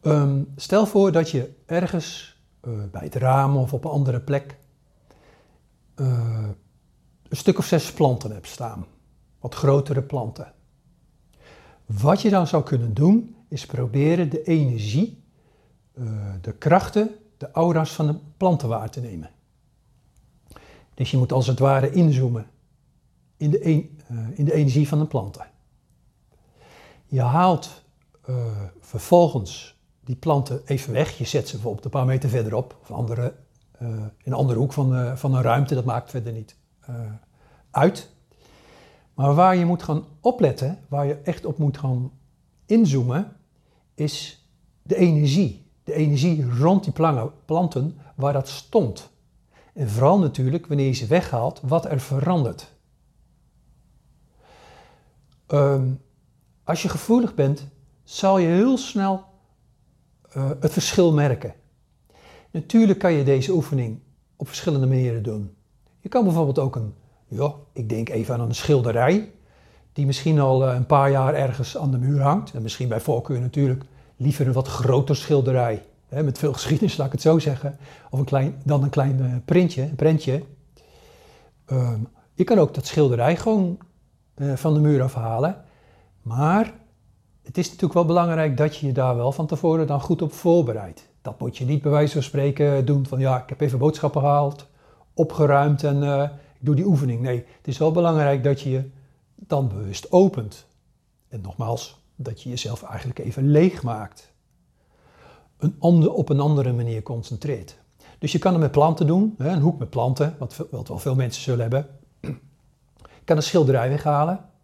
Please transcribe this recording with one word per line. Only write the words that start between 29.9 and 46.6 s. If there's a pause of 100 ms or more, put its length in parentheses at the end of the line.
die
planten
even
weg.
Je
zet
ze
bijvoorbeeld
een
paar
meter
verderop
of
andere, (360)
eh,
in (120)
een
andere
hoek
van,
eh,
van
een
ruimte.
Dat
maakt
verder
niet, (340)
eh, (760)
uit. (1040)
Maar
waar
je
moet
gaan (140)
opletten,
waar
je
echt
op
moet
gaan (540)
inzoomen, (580)
is (340)
de
energie. (160)
De
energie
rond